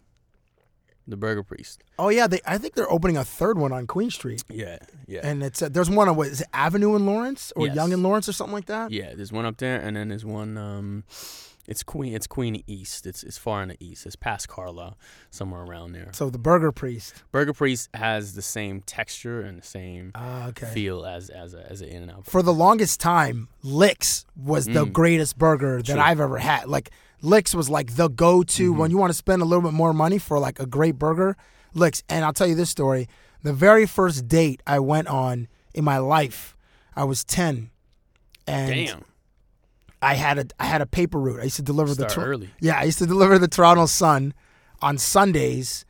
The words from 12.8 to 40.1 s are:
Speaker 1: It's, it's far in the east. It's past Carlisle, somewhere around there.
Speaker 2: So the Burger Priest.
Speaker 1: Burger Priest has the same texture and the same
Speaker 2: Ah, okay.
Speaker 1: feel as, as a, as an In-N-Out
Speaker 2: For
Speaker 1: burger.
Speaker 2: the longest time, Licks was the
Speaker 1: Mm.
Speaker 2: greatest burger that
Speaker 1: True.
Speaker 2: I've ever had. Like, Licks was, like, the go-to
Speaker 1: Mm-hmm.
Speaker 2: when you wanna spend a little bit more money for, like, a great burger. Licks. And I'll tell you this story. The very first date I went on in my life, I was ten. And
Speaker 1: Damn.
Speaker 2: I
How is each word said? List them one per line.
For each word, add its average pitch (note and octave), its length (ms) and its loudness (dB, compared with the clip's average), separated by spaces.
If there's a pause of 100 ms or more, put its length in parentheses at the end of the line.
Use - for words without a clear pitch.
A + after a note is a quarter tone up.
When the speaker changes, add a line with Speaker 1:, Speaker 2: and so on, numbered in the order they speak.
Speaker 1:
It's, F#2 160 -14
it's - 160 -16
far G#2 240 -6
in F#2 60 -8
the F2+ 140 -14
east. - 240 -20
It's G2 100 -16
past - 320 -8
Carlisle, F2 500 -14 (320)
somewhere F2+ 340 -12
around F2 280 -16
there. F2 220 -16
Speaker 2:
So C#3 160 -6
the B2 100 -10
Burger D#3+ 320 4
Priest. A#2+ 440 -10 (180)
Speaker 1:
Burger C#3+ 200 2
Priest C3 400 -2
has G#2+ 420 -4
the G2+ 60 -12
same G2 380 -8
texture A#2 640 -10
and F#2 200 -14
the - 60 -20
same F2+ 480 -14
Speaker 2:
Ah, B2 320 -10
okay. A#2+ 200 -12
Speaker 1:
feel G2+ 380 -6
as, F2+ 240 -12
as F2 240 -18
a, E2+ 160 -20
as F#2+ 120 -16
an - 80 -16
In-N-Out F2 360 -16
Speaker 2:
For F#3 140 0
Speaker 1:
burger. F#3 60 2
Speaker 2:
the F3 80 4
longest F#3+ 480 2
time, C3+ 480 0 (120)
Licks D3+ 640 2 (160)
was C#3 260 -2
the C#3+ 180 2
Speaker 1:
Mm. C3+ 80 -6
Speaker 2:
greatest E3 440 2
burger C#3 440 2
that B2 140 -4
Speaker 1:
True. D3 60 2
Speaker 2:
I've D3+ 200 4
ever C3 160 -2
had. B2+ 320 0
Like, C#3 220 -4 (340)
Licks F#3+ 300 4
was, D3+ 140 0
like, C#3 260 -2
the E3 140 4
go-to F3 600 4
Speaker 1:
Mm-hmm. D#3 100 2
Speaker 2:
when D#3+ 100 2
you F3+ 60 2
wanna F#3 160 4
spend F#3 280 2
a E3+ 40 2
little F3 160 4
bit E3 100 0
more E3 220 4
money E3 240 2
for, D3 220 -2
like, C3+ 200 -4
a C3+ 60 -4
great C#3 340 0
burger. E3 380 0 (360)
Licks. E3 360 2
And D#3+ 160 0
I'll D3+ 80 0
tell F#3 140 2
you E3 80 2
this E3+ 140 0
story. C3 380 0 (360)
The D3 100 -2
very G#3 320 8
first D#3+ 420 0
date D#3+ 400 2
I C#3+ 120 2
went D3 280 0
on B2+ 400 -2 (260)
in D3+ 120 -2
my C#3 140 2
life, C#3 580 0 (400)
I C#3 80 0
was C3+ 180 -2
ten. C#3 460 -2 (760)
And C#3 300 -2
Speaker 1:
Damn. C#3 300 -6 (960)
Speaker 2:
I C#3 140 2